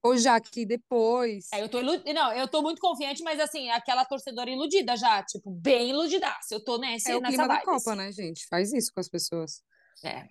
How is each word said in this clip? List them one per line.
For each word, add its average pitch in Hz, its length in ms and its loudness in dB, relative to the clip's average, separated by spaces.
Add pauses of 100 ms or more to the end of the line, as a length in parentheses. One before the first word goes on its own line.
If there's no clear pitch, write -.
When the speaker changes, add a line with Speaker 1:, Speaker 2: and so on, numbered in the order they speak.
Speaker 1:
Ô, 247 120 6
Jaque, 233 500 2
depois. 233 840 0
Speaker 2:
É, 208 100 -2
eu 220 60 -4
tô 240 120 -2
ilu-, 269 220 0 (120)
não, 285 180 2
eu 254 160 -2
tô 302 140 2
muito 311 180 -2
confiante, 294 440 -2
mas, 311 180 0
assim, 294 300 -2
aquela 247 340 2
torcedora 247 440 -6
iludida 269 460 2
já, 214 280 4
tipo, - 280 -10
bem 240 380 4
iludidaça. 311 640 -2
Eu 208 100 -8
tô 240 140 -2
nessa, 247 340 -4
Speaker 1:
É 240 60 2
o - 20 2
Speaker 2:
nessa 247 100 -2
Speaker 1:
clima 254 180 2
da - 80 4
Speaker 2:
vibe, - 100 0
Speaker 1:
Copa, 254 260 0
Speaker 2:
assim. 214 60 0
Speaker 1:
né, 196 160 -6
gente? 170 340 -10
Faz 196 240 0
isso 240 220 -2
com 185 80 -4
as - 80 -6
pessoas. 165 520 -6 (440)
Speaker 2:
É, - 260 -8